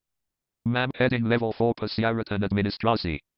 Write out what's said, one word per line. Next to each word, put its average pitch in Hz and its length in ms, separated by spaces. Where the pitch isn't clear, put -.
Ma'am, 123 280
heading 123 280
level 113 300
four, 117 200
Pasyaratan 107 720
Administrasi. 101 720